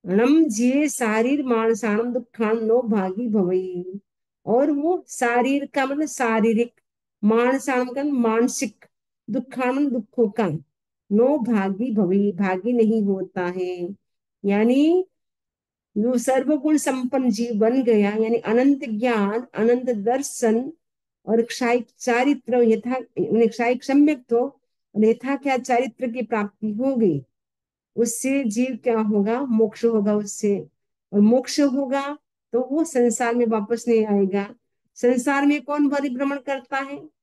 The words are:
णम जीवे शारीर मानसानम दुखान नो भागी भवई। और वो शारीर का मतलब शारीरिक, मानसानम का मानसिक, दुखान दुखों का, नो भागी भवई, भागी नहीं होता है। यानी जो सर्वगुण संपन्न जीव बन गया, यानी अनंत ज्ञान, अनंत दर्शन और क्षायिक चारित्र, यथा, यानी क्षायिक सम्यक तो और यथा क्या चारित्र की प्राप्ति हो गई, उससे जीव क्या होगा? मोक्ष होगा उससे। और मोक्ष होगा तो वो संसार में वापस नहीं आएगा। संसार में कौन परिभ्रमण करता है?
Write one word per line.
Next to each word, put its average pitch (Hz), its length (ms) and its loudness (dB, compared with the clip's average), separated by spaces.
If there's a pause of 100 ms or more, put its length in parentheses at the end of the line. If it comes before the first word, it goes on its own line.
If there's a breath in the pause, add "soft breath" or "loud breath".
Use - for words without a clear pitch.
णम 254 380 4
जीवे 254 460 2
शारीर 240 540 0
मानसानम 226 680 0
दुखान 226 520 -2
नो 233 160 2
भागी 208 460 -2
भवई। 185 720 -2 (460)
और 269 260 2
वो 320 360 -2
शारीर 247 580 0
का 269 200 -2
मतलब 285 200 -4
शारीरिक, 226 680 0 (520)
मानसानम 254 680 2
का 277 140 -6
मानसिक, 240 840 -2 (440)
दुखान 262 600 -2
दुखों 233 400 -2
का, 208 180 -2 (640)
नो 254 280 4
भागी 208 520 -2
भवई, 202 400 2
भागी 190 420 -2
नहीं 226 300 2
होता 190 420 -4
है। 180 500 -6 (500)
यानी 269 600 2 (920)
जो 240 200 0
सर्वगुण 269 600 0
संपन्न 262 520 -2
जीव 233 260 -2
बन 233 280 2
गया, 208 260 4
यानी 226 280 0
अनंत 269 480 2
ज्ञान, 220 680 -2
अनंत 247 360 0
दर्शन 240 840 -2 (520)
और 226 160 2
क्षायिक 240 460 -2 (120)
चारित्र, 247 560 0
यथा, 240 400 2
यानी 220 520 0
क्षायिक 247 360 -2
सम्यक 285 460 2
तो 233 100 2 (560)
और 214 100 2
यथा 247 300 0
क्या 269 220 -2
चारित्र 247 540 -2
की 254 100 -6
प्राप्ति 214 500 -4
हो 254 240 -2
गई, 175 280 2 (720)
उससे 262 480 -2
जीव 240 400 -2
क्या 226 160 2
होगा? 214 420 0
मोक्ष 226 440 0
होगा 208 300 2
उससे। 202 520 -4 (460)
और 202 60 4
मोक्ष 247 400 4
होगा 277 580 0 (360)
तो 240 80 0 (100)
वो 311 120 0
संसार 240 520 0
में 240 100 2
वापस 220 420 -2
नहीं 220 180 2
आएगा। 202 500 0 (400)
संसार 269 500 0
में 294 160 2
कौन 294 280 0
परिभ्रमण 277 480 -2
करता 269 400 -6
है? 277 240 -8 (220)